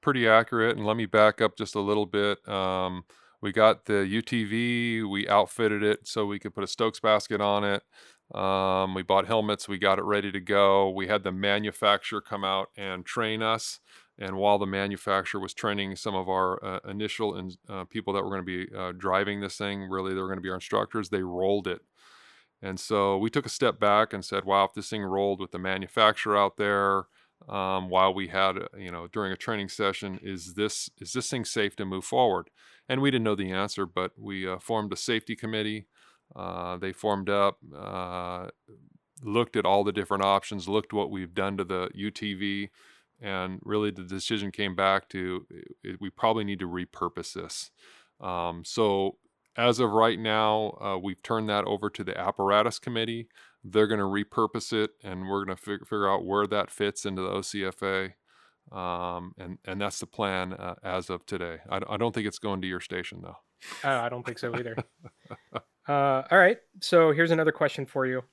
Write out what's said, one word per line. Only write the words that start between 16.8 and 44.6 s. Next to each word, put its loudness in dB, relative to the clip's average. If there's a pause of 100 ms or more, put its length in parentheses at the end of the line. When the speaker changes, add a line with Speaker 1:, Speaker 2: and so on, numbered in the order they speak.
Speaker 1:
initial -4
in-, -10 (140)
uh, -10
people -6
that 0
were -6
gonna -6
be, -6 (100)
uh, -6
driving 0
this -8
thing, -6
really -4
they -2
were -4
gonna -6
be -6
our -4
instructors, -2
they -2
rolled 0
it. -4 (800)
And -8
so 2
we 0
took -2
a -10
step 0
back 4
and -8
said, -4
"Wow, 4
if -2
this -10
thing -4
rolled 0
with -8
the -8
manufacturer 2
out 2
there, 2 (420)
um, -4
while 4
we -4
had, 0
uh, -8 (100)
you -12
know, -10
during -4
a -6
training -4
session, -4
is -12
this, -2 (120)
is -12
this -4
thing -4
safe -2
to -4
move -6
forward?" 0 (360)
And -2
we 2
didn't 2
know 2
the -2
answer, -2
but -4
we, -8
uh, -6
formed -2
a -6
safety -2
committee. -6 (480)
Uh, -8
they -6
formed -2
up, 2 (180)
uh, -8 (760)
looked 0
at 2
all 4
the -2
different -2
options, 2
looked -2
what 0
we've -8
done -2
to -2
the -4
U -6
T -6
V, -4 (500)
and -6
really 0
the -8
decision -4
came -4